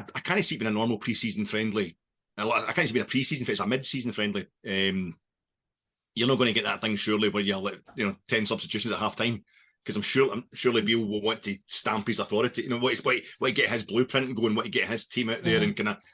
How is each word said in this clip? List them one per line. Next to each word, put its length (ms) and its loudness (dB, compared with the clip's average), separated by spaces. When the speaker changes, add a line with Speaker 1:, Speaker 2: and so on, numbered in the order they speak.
Speaker 1:
I 40 -4
can't 240 2
see 120 2
it 40 -6
being 120 0
a 20 0
normal 240 2
pre-season 480 -2
friendly. 500 -2
I, 120 -4
I 240 0
can't 140 2
see 40 -2
it 20 -4
being 120 2
a 40 -12
pre-season 360 0
friendly. 80 -2
It's 80 0
a 60 -2
mid-season 460 0
friendly. 340 -2
Um, 480 0
you're 120 2
not 120 2
gonna 140 4
get 100 2
that 180 -2
thing 140 0
surely 340 2
where 140 0
you're, 180 -2
like, 180 -6
you 120 -2
know, 80 -4
ten 200 2
substitutions 440 -2
at 80 -2
half 160 -2
time, 280 -2
'cause 100 -6
I'm 60 -2
sure, 320 2
I'm 120 -8
surely 260 2
Beale 240 2
will 160 -2
want 220 0
to 120 -4
stamp 400 0
his 120 0
authority. 440 0
You 60 -8
know, 100 -2
what, 200 2
what, 220 0
what 160 0
get 160 4
his 140 0
blueprint 520 0
going, 200 2
what 160 -2
get 160 0
his 180 -2
team 240 -2
out 140 -4
there 160 4
Speaker 2:
Yeah. 60 4
Speaker 1:
and 100 0
kinda 240 -2